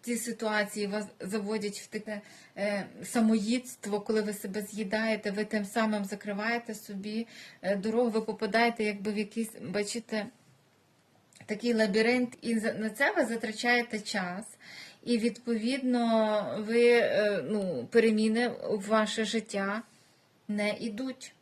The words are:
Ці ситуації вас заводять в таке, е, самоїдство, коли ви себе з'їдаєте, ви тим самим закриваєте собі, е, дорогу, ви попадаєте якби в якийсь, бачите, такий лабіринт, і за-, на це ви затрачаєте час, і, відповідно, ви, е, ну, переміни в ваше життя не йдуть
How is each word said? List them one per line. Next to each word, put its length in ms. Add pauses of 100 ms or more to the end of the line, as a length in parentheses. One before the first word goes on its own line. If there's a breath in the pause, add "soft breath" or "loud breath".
Ці 160
ситуації 680
вас 180 (140)
заводять 600
в 80
таке, 340 (360 loud breath)
е, 280 (180)
самоїдство, 960
коли 200
ви 120
себе 280
з'їдаєте, 720
ви 140
тим 200
самим 400
закриваєте 720
собі, 520 (340 loud breath)
е, 140
дорогу, 340
ви 120
попадаєте 600
якби 280
в 60
якийсь, 340 (100)
бачите, 640 (1200)
такий 280
лабіринт, 680
і 180
за-, 140
на 160
це 220
ви 140
затрачаєте 760
час, 460 (580 loud breath)
і, 140
відповідно, 1500
ви, 220
е, 600
ну, 420
переміни 560
в 400
ваше 380
життя 560 (680 soft breath)
не 320
йдуть 640